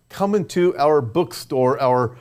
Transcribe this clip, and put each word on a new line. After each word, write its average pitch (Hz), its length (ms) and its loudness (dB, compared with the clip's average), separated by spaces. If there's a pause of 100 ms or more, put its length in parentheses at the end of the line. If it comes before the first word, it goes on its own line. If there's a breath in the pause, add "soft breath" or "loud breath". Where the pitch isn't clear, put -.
"Come 202 260 -2
into 180 420 0
our 147 240 2
bookstore, 131 800 -2
our, 127 400 0